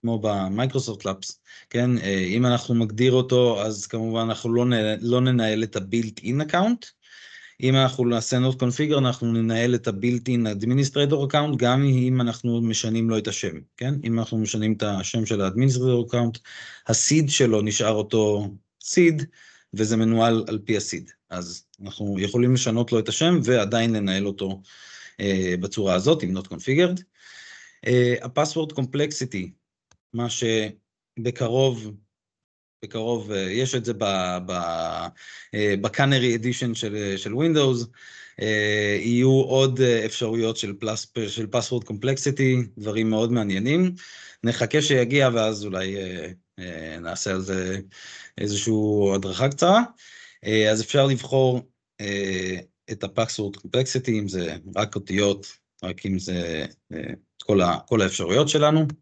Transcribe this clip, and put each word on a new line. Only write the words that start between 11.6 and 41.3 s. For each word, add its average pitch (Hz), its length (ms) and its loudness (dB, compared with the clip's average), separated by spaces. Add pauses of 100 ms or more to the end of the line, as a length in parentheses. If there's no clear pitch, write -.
אם 127 360 2
אנחנו 117 420 -2
משנים 113 480 0
לו 110 80 2
את 104 100 -4
השם, 90 300 -6 (180)
כן? 131 180 -4 (100)
אם 117 140 0
אנחנו 113 200 -2
משנים 107 340 0
את 107 100 -2
השם 104 440 -2
של 104 140 -2
ה-administrator 123 720 2
account, 117 280 0 (500)
ה-seed 143 400 2
שלו 117 340 4
נשאר 107 300 0
אותו 104 640 0 (300)
seed, 165 400 4 (500)
וזה 110 220 0
מנוהל 113 520 4
על 107 100 -4
פי 104 180 -2
ה-seed. - 340 -6 (200)
אז 87 360 -10 (160)
אנחנו 101 360 -6
יכולים 120 360 2
לשנות 120 380 0
לו 117 60 4
את 110 100 0
השם, 165 360 2
ועדיין 113 480 2
לנהל 101 340 0
אותו, 95 360 -6 (580)
אה, 92 400 0
בצורה 98 340 -2
הזאת, 131 280 2
עם 92 140 -4
not 95 60 -6
configured. 170 600 0 (840)
אה, 123 360 4
ה-password 151 500 -2
complexity, 131 800 -4 (640)
מה 120 180 -4
שבקרוב, 113 1600 -2 (920)
בקרוב, 110 480 -4
אה, 95 180 -2
יש 131 240 -2
את 120 100 -2
זה 117 100 -4
ב-, 95 520 -2
ב-, 85 600 -4 (460)
אה, 104 260 2
ב-Canary 123 640 2
Edition 123 320 -4
של, 104 420 -4
של 101 160 -8
Windows, 135 540 2 (540)
אה, 104 600 0
יהיו 120 300 4
עוד, 131 500 4
אה, 120 240 4
אפשרויות 113 520 -2
של 101 160 -6
פלס-, 107 560 -6
של 110 240 -6